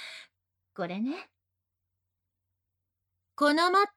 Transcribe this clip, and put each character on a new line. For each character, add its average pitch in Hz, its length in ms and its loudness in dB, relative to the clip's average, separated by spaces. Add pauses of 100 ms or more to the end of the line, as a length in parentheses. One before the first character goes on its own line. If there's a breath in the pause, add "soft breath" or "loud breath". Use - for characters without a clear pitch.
(760 loud breath)
こ 180 120 -6
れ 180 120 -8
ね。 277 320 -6 (2000)
こ 294 180 2
の 349 180 2
マ 392 120 4
ッ 403 140 0